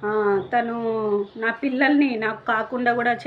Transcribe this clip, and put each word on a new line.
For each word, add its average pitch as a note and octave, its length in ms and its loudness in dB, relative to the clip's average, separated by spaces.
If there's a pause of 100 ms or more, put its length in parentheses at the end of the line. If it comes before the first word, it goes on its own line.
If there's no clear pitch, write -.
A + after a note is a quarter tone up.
ఆ, G#3 380 2 (100)
తను A#3 200 0 (640)
నా A3+ 140 -2
పిల్లల్ని C4+ 640 2
నాకు A3 300 -4
కాకుండా A#3+ 480 0
కూడా A#3+ 340 0